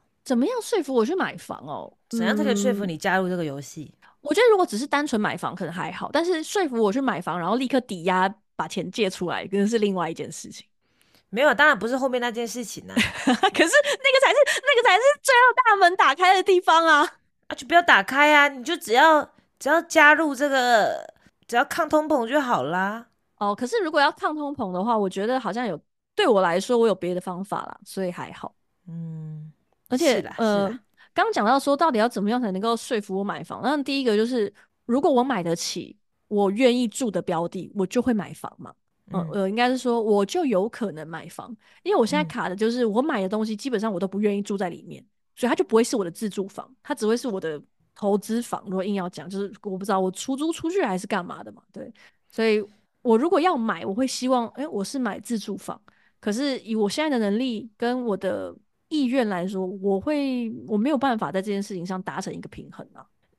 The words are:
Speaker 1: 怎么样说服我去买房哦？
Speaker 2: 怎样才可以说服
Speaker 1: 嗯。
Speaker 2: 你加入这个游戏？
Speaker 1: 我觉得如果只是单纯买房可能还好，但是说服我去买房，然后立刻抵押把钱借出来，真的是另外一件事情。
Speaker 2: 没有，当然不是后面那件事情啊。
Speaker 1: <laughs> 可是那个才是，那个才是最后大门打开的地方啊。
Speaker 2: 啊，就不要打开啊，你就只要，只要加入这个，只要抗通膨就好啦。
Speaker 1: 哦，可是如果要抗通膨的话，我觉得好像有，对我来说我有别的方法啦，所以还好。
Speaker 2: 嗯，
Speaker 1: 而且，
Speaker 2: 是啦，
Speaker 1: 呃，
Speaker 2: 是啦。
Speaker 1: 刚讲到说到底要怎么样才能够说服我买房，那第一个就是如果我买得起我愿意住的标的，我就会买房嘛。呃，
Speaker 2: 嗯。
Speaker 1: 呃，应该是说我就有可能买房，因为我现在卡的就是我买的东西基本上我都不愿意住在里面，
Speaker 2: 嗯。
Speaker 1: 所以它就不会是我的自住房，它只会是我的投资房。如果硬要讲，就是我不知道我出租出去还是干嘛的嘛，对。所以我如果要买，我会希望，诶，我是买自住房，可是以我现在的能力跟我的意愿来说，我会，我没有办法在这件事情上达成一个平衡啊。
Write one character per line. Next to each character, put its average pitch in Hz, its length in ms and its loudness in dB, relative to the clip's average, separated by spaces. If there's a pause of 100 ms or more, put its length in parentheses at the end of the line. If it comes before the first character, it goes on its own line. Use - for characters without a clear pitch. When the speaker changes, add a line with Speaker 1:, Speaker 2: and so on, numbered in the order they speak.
(220)
Speaker 1:
怎 247 160 0
么 262 80 4
样 480 160 0
说 427 200 -2
服 262 120 -4
我 226 100 4
去 254 100 -2
买 220 220 -4
房 - 300 -12
哦？ 123 260 -10 (180)
Speaker 2:
怎 226 140 -4
样 214 120 0
才 202 80 0
可 - 80 2
以 - 20 0
说 202 200 0
服 202 100 -4
Speaker 1:
嗯。 196 60 -4
Speaker 2:
你 160 80 -6
加 180 180 0
入 185 120 0
这 180 80 -2
个 170 80 -4
游 143 160 -6
戏？ 143 320 -16 (280)
Speaker 1:
我 294 120 -2
觉 302 80 2
得 494 100 8
如 427 60 6
果 359 80 4
只 220 140 -4
是 269 80 -4
单 294 180 0
纯 247 160 0
买 165 160 -2
房 151 200 -6
可 190 80 -8
能 160 80 -6
还 165 180 -6
好， 180 220 -10
但 330 120 0
是 339 200 -2
说 370 240 -2
服 233 120 -2
我 208 120 4
去 254 80 0
买 226 200 -2
房， 175 160 -6
然 170 120 -4
后 214 80 0
立 262 100 -2
刻 254 140 0
抵 180 240 -8
押 185 280 2 (220)
把 165 140 -6
钱 165 240 -6
借 202 180 0
出 185 180 -6
来， 104 200 -4
真 202 120 0
的 196 60 2
是 226 120 2
另 202 180 0
外 165 120 -2
一 165 60 -8
件 151 160 -12
事 - 180 -16
情。 - 160 -18 (680)
Speaker 2:
没 214 100 -4
有， 285 120 4
当 277 140 4
然 294 100 4
不 196 120 -4
是 254 80 -2
后 262 120 0
面 247 120 -2
那 240 100 -2
件 233 160 -6
事 240 160 -8
情 - 260 -12
啊。 190 60 -10
Speaker 1:
<laughs> - 0 -
可 226 60 2
是 - 20 4 (220)
那 247 160 2
个 392 100 4
才 539 800 4
是， 415 60 2 (260)
那 508 180 4
个 480 80 4
才 370 60 6
是 415 80 4 (180)
最 - 140 4
后 480 200 8 (100)
大 440 160 4
门 359 160 6
打 285 180 4
开 359 220 6
的 370 60 2
地 370 180 4
方 330 260 4
啊。 302 140 6 (480)
Speaker 2:
啊， - 80 -8
就 - 100 -14
不 262 80 2
要 349 80 8
打 277 180 6
开 285 320 4
啊， 285 140 8
你 277 160 -4
就 311 140 -4
只 208 160 -6
要， 302 360 6 (300)
只 - 100 -6
要 320 140 4
加 302 320 8
入 302 180 0
这 285 160 0
个， 220 640 2 (340)
只 233 80 -2
要 254 80 4
抗 311 240 -2
通 311 200 2
膨 247 200 0
就 285 120 2
好 240 220 0
啦。 190 460 -4 (300)
Speaker 1:
哦， 208 140 -2
可 247 140 -6
是 466 160 -2
如 320 80 -2
果 311 100 2
要 294 120 4
抗 330 240 -4
通 294 180 -6
膨 208 160 -6
的 180 140 -2
话， 233 120 0
我 202 140 0
觉 196 160 -4
得 254 140 -2
好 208 120 -6
像 240 140 -4
有， 160 140 -6 (340)
对 392 140 2
我 202 120 6
来 180 200 2
说 240 180 0
我 226 80 4
有 208 80 4
别 180 180 -4
的 180 80 -4
方 180 240 -8
法 - 200 -6
啦， - 200 -14
所 190 220 -6
以 175 60 -6
还 175 180 -12
好。 - 240 -14 (320)
Speaker 2:
嗯， 160 640 -12 (360)
Speaker 1:
而 247 100 -2
且， 277 200 2
Speaker 2:
是 - 40 -4
啦， - 160 -12
Speaker 1:
呃， 202 300 2
Speaker 2:
是 208 60 -6
啦。 262 60 -14 (320)
Speaker 1:
刚 415 200 2
讲 285 120 0
到 254 140 4
说 285 180 0
到 330 140 2
底 240 80 0
要 214 100 4
怎 220 140 -4
么 202 80 0
样 247 100 0
才 220 120 -2
能 190 100 -4
够 233 140 0
说 226 240 -4
服 190 180 -6
我 202 60 -4
买 170 180 -6
房， 104 220 -12
那 269 180 0
第 277 180 -2
一 269 40 -2
个 220 120 2
就 214 80 2
是 233 280 -2 (340)
如 240 140 2
果 330 100 4
我 247 140 4
买 247 180 -2
得 170 140 -2
起 - 400 -8 (320)
我 202 240 2
愿 240 220 4
意 247 120 0
住 226 240 -4
的 180 100 -4
标 170 280 -2
的， 180 260 -10
我 196 100 0
就 240 160 -2
会 240 140 2
买 185 180 -4
房 - 240 -14
嘛。 - 160 -18 (380)
呃， 196 80 -4
Speaker 2:
嗯。 165 140 -4
Speaker 1:
呃， 190 160 -2
应 208 80 -4
该 240 120 2
是 262 80 0
说 240 240 -2
我 208 240 2
就 339 220 -2
有 208 220 2
可 202 240 -8
能 151 140 -12
买 160 220 -14
房， - 260 -16 (280)
因 349 100 -2
为 403 60 4
我 233 80 4
现 277 100 0
在 302 80 2
卡 208 240 -6
的 185 60 -6
就 214 160 0
是 240 160 0
我 220 160 2
买 285 180 -2
的 190 80 -2
东 214 160 -2
西 220 120 -6
基 240 120 -8
本 240 100 -2
上 214 140 -4
我 175 60 -4
都 190 80 -4
不 196 140 -4
愿 208 180 0
意 - 20 -4
住 202 160 -4
在 190 140 -4
里 160 140 -16
面， - 180 -18
Speaker 2:
嗯。 - 80 -20 (240)
Speaker 1:
所 - 120 -4
以 - 20 2
它 269 60 0
就 370 100 0
不 233 100 -2
会 226 80 6
是 254 140 -2
我 196 80 -2
的 170 60 -8
自 214 180 -6
住 190 180 -6
房， - 260 -16 (100)
它 - 120 -6
只 220 120 -6
会 226 100 2
是 240 100 -6
我 196 140 -4
的 160 200 -6 (340)
投 202 220 0
资 220 240 -2
房。 - 260 -6
如 196 80 -8
果 185 100 -2
硬 208 100 -2
要 180 140 -4
讲， 165 200 -14
就 196 120 -8
是 202 120 -8 (100)
我 190 140 -8
不 185 80 -8
知 208 60 -4
道 190 80 2
我 185 140 2
出 262 240 -6
租 311 160 -2
出 330 180 -6
去 381 140 0
还 196 120 -2
是 185 120 -8
干 190 160 -2
嘛 - 180 -14
的 208 80 -18
嘛， 208 100 -20 (120)
对。 - 200 -16 (360)
所 - 160 -4
以 214 200 2 (380)
我 220 160 4
如 285 100 0
果 349 120 2
要 349 160 2
买， 214 280 -4
我 208 80 -6
会 247 140 -2
希 254 220 -4
望， 247 220 0
诶， 269 160 -10
我 202 180 -6
是 277 140 -8
买 233 200 -4
自 233 200 -6
住 202 180 -10
房， - 240 -12 (400)
可 214 120 -4
是 262 280 -2
以 220 140 -8
我 214 140 2
现 294 160 -2
在 285 140 0
的 208 120 0
能 208 80 0
力 240 380 -4
跟 247 280 -4
我 208 120 -2
的 185 380 -6 (340)
意 294 180 0
愿 240 220 0
来 180 160 -2
说， 190 220 -4
我 196 320 -2
会， 254 540 -4 (160)
我 208 100 0
没 226 120 0
有 311 60 2
办 240 220 0
法 165 140 -6
在 190 100 -2
这 196 80 -8
件 196 100 -2
事 196 140 -10
情 175 100 -8
上 185 180 -6
达 160 180 -8
成 180 120 -8
一 170 80 -12
个 - 80 -14
平 - 220 -20
衡 - 240 -18
啊。 - 100 -20 (340)